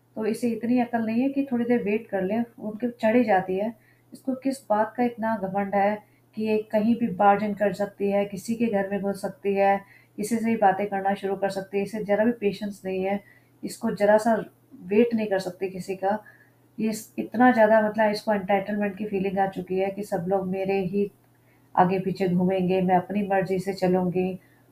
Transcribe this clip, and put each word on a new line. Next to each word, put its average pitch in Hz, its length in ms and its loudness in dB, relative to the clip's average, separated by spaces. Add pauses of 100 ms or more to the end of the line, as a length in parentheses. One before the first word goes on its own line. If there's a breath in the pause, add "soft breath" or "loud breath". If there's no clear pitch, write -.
(160)
तो 220 100 -4
इसे 233 220 -2
इतनी 233 320 0
अकल 233 260 -2
नहीं 226 160 0
है 277 60 2
कि 277 240 -2
थोड़ी 240 120 0
देर 233 180 2
wait 214 240 -2
कर 190 160 -2
ले, 208 160 -2
उनके 233 520 -6
चढ़ 220 260 0
ही 254 80 6
जाती 185 320 2
है। 220 180 -4 (380 soft breath)
इसको - 220 -6
किस 269 340 -6
बात 214 280 0
का 247 60 0
इतना 226 340 -2
घमंड 196 380 -2
है 208 280 2 (320 soft breath)
कि 214 80 -6
ये 214 300 0
कहीं 220 240 2
भी 233 120 -2
बार्ज 202 340 4
इन 208 120 -2
कर 202 180 0
सकती 202 380 -4
है, 202 140 2
किसी 202 300 -6
के 233 120 -2
घर 196 240 0
में 196 120 -2
घुस 196 200 -4
सकती 196 320 -4
है, 196 260 4 (360 soft breath)
किसी 214 200 -2
से 220 80 -2
भी 226 120 0
बातें 202 300 4
करना 196 280 -2
शुरू 196 220 -4
कर 196 140 0
सकती 190 280 -6
है। 196 60 0
इसे 214 200 -6
ज़रा 202 200 2
भी 240 80 2
patience 202 520 -4
नहीं 190 200 -2
है, 202 160 -2 (440 soft breath)
इसको 208 260 -6
ज़रा 208 280 4
सा 214 260 0 (380)
wait 226 320 4
नहीं 220 120 0
कर 190 120 0
सकती 190 300 -6
किसी 185 280 -8
का। - 280 -2 (560 soft breath)
ये 220 100 0
इस-, - 280 -10
इतना 247 340 4
ज़्यादा, 220 280 6
मतलब, 214 300 2
इसको 208 220 -2
entitlement 202 640 -2
की 214 80 -8
फीलिंग 196 340 -2
आ 196 80 2
चुकी 185 320 -6
है 190 120 0
कि 196 120 -8
सब 185 260 -4
लोग 190 180 0
मेरे 190 320 -2
ही 196 340 -2 (640 soft breath)
आगे 185 220 4
पीछे 185 300 -2
घूमेंगे, 185 520 2
मैं 185 160 4
अपनी 190 320 -2
मर्ज़ी 190 300 0
से 190 140 -4
चलूँगी। 185 680 0 (320 soft breath)